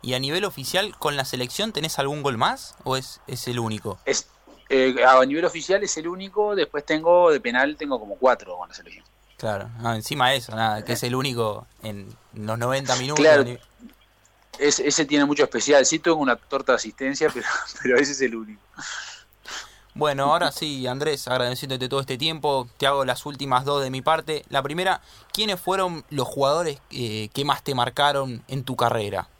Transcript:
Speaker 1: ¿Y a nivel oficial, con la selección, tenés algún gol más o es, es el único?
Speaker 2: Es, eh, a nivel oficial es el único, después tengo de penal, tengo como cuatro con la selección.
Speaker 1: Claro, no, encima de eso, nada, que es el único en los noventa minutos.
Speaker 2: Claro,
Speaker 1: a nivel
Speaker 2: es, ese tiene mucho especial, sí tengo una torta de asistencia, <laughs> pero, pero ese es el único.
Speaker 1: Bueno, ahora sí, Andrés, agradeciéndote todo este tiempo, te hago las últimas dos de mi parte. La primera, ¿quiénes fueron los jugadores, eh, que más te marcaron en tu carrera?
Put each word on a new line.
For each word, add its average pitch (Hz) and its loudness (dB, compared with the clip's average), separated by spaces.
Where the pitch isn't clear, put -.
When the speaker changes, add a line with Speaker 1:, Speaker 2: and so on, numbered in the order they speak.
Speaker 1:
¿Y 127 -4
a 127 -2
nivel 151 -2
oficial, 185 -4
con 147 -2
la 135 -2
selección, 135 -4
tenés - -6
algún 143 -2
gol 131 0
más 190 -2
o 131 -2
es, - -10
es - -8
el 120 -2
único? 110 -6
Speaker 2:
Es, - -2
eh, 131 4
a 131 10
nivel 151 0
oficial 180 0
es - -4
el 160 -6
único, 196 -2
después 147 -2
tengo 165 6
de 139 4
penal, 123 2
tengo 139 -4
como 104 -8
cuatro 117 2
con 87 -12
la - -20
selección. - -20
Speaker 1:
Claro, 104 -6
no, 117 -2
encima 127 2
de 139 2
eso, 117 -8
nada, 110 0
que 117 -4
es 113 -4
el 123 -2
único 120 -2
en 101 -10
los 107 -6
noventa 127 0
minutos. 139 0
Speaker 2:
Claro, 147 8
Speaker 1:
a 127 4
nivel 120 -10
Speaker 2:
es, 143 2
ese 147 0
tiene 143 4
mucho 147 2
especial, 131 4
sí 160 0
tengo 170 4
una 135 2
torta 135 -4
de 120 4
asistencia, 135 -2
<laughs> - -8
pero, 120 -6
pero 123 4
ese 143 2
es 135 -4
el 117 0
único. 107 -14
Speaker 1:
Bueno, 143 2
ahora 165 2
sí, 139 -6
Andrés, 135 -2
agradeciéndote 127 -2
todo 139 0
este 131 -6
tiempo, 143 -2
te 139 2
hago 139 2
las 123 -2
últimas 135 0
dos 143 0
de 131 -4
mi 131 -6
parte. 156 0
La 139 0
primera, 175 -2
¿quiénes 202 -2
fueron 180 -2
los 135 -2
jugadores, 143 0
eh, 107 -6
que 139 -4
más 143 0
te 139 -4
marcaron 135 0
en 135 -8
tu 127 -6
carrera? 107 -2